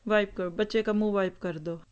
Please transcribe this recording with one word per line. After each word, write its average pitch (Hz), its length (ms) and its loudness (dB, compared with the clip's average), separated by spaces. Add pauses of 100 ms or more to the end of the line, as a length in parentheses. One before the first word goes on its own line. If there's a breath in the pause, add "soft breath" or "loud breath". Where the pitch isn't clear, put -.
wipe 208 300 2
करो, 180 140 -2
बच्चे 214 300 0
का 214 120 0
मुंह 208 200 2
wipe 190 280 0
कर 165 180 -4
दो। 165 220 -8 (100)